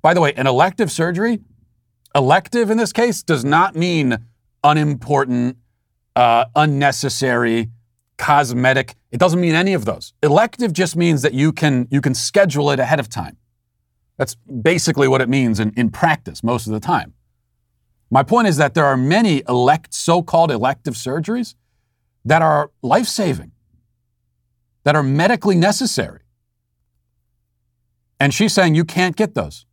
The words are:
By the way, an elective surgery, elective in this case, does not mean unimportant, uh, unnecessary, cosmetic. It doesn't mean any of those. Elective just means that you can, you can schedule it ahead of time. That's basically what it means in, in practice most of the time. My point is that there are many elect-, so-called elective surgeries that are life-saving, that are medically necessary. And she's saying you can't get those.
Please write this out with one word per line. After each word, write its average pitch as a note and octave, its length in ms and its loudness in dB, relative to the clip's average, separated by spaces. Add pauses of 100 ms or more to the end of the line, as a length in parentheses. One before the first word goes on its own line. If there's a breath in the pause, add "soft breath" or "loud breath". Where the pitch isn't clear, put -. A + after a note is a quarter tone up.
By E3 120 4
the F3 60 2
way, D3 140 2
an C3 140 0
elective D#3+ 420 0
surgery, F3+ 500 -4 (720)
elective F#3 560 2
in A3 80 0
this A3+ 140 -2
case, A#3 300 -2
does C3+ 220 -2
not D#3+ 320 2
mean D#3+ 420 0 (460)
unimportant, C#3 960 0 (580)
uh, A#2 300 4 (100)
unnecessary, B2+ 1120 0 (460)
cosmetic. C3 800 0 (160)
It C3+ 80 -4
doesn't F3+ 200 2
mean E3+ 140 0
any F#3+ 200 0
of B2+ 100 -4
those. - 280 -8 (120)
Elective G3+ 480 0
just F3 240 -2
means E3 260 0
that C3+ 100 -2
you C#3+ 200 0
can, C3 360 0
you C3+ 120 0
can C#3 140 -2
schedule D3 580 0
it C3 80 0
ahead C3+ 180 0
of A#2+ 100 -6
time. - 280 -12 (800)
That's - 180 -6
basically C#3+ 720 -2
what C3 140 2
it B2+ 80 -2
means A#2+ 320 0
in, G#2+ 160 -2
in A#2 140 0
practice - 520 -4
most A#2 240 -4
of G#2+ 60 -6
the G#2+ 80 -6
time. - 340 -4 (960)
My C3+ 140 2
point A3+ 240 2
is D#3+ 80 0
that C#3+ 180 0
there D#3 120 2
are C3+ 100 2
many D3+ 520 2
elect-, B2 460 0
so-called E3+ 560 0
elective B2 440 -4
surgeries E3 600 -6 (680)
that D#3+ 180 2
are D3+ 300 0 (100)
life-saving, E3 680 -2 (1300)
that D3 140 2
are D3 60 2
medically F3+ 520 2
necessary. G3 680 0 (2000)
And C#3 160 2
she's G#3+ 180 0
saying F3 220 2
you E3 100 2
can't F3+ 300 -2
get G#3+ 200 -2
those. D2+ 380 -8